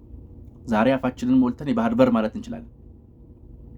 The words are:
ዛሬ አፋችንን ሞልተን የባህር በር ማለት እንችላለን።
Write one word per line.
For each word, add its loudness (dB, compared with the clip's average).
ዛሬ 2
አፋችንን 0
ሞልተን 0
የባህር 0
በር 4
ማለት 0
እንችላለን። -14